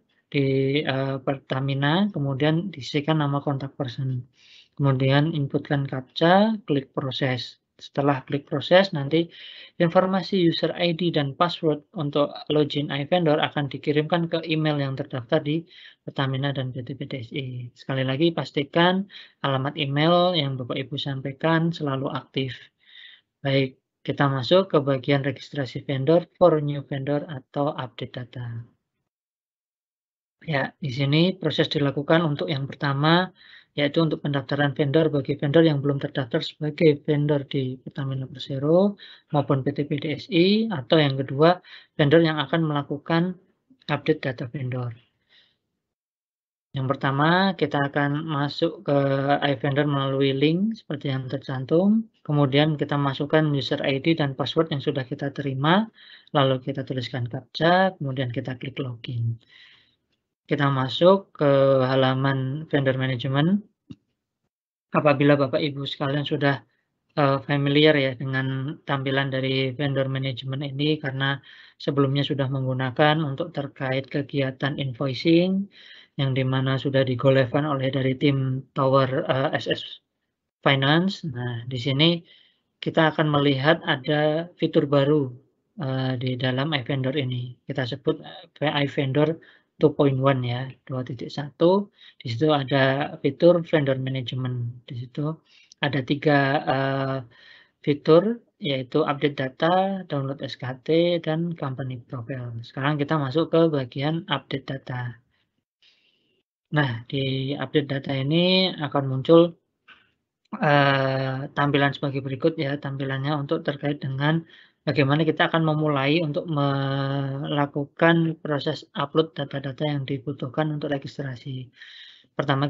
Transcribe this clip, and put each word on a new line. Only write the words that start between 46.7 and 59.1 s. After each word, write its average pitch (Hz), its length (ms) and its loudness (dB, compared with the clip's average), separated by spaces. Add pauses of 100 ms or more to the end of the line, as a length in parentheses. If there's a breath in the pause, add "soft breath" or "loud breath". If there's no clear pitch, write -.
Yang 131 160 -4
pertama, 156 640 2
kita 143 320 0
akan 143 400 -2
masuk 147 560 -2
ke 143 140 2 (500)
iVendor 143 400 0
melalui 135 480 0
link 175 400 2
seperti - 320 -8
yang 131 160 -4
tercantum. 156 800 0 (160)
Kemudian 147 560 2
kita 143 240 -2
masukkan 147 480 2
user 143 320 -2
I 139 240 0
D 165 80 4
dan 143 240 0
password 160 360 0
yang 143 120 -4
sudah 135 240 -4
kita 143 240 -6
terima, 147 560 2 (480 loud breath)
lalu 135 240 4
kita 131 240 -6
tuliskan 123 480 -6
captcha, 180 640 2
kemudian 135 320 -4
kita 127 320 -6
klik 139 160 -10
login. 117 640 -6 (1040 soft breath)